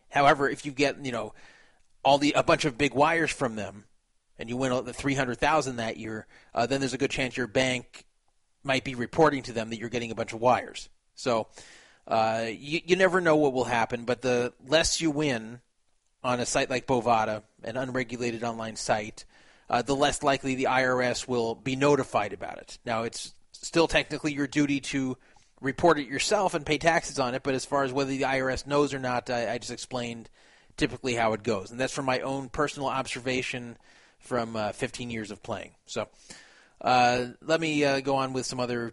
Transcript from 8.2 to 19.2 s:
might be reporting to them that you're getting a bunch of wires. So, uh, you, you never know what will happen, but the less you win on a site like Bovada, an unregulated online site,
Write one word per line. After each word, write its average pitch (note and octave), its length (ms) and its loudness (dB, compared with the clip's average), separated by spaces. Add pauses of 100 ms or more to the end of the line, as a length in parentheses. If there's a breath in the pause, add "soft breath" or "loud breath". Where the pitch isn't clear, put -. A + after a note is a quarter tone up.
might C3 220 0
be C3+ 100 -6
reporting C3+ 480 2
to A#2 100 -10
them A2 180 -4
that A2+ 80 -8
you're A2+ 100 -6
getting A#2 220 -4
a A2+ 40 -8
bunch A2 180 -6
of A2+ 80 -8
wires. A#2 480 2 (260)
So, A2+ 340 0 (580 loud breath)
uh, A2+ 420 2
you, C#3+ 360 -4
you F3 120 4
never F#3 260 4
know D#3+ 140 6
what D3 180 4
will B2+ 100 2
happen, A#2 400 0
but A#2+ 160 -2
the B2 320 0 (140)
less D#3 340 2
you D#3+ 100 2
win B2 500 -2 (640)
on B2 180 0
a A#2+ 60 -2
site C3+ 240 0
like B2 160 -2
Bovada, A2 560 2 (200)
an A2+ 160 -8
unregulated A#2+ 680 -4
online A2+ 320 -6
site, G#2+ 480 -4 (440 soft breath)